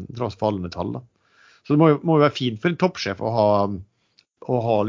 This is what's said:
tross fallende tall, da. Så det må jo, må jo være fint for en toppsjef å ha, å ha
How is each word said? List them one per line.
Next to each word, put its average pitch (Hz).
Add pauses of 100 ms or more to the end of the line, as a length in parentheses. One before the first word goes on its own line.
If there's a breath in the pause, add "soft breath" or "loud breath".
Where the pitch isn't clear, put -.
(180)
tross 117
fallende 98
tall, 92
da. 127 (640 soft breath)
Så 147
det 147
må 160
jo, 143
må 160
jo 147
være 147
fint 120
for 175
en -
toppsjef 107
å 110
ha, 110 (1000)
å 123
ha 117 (120)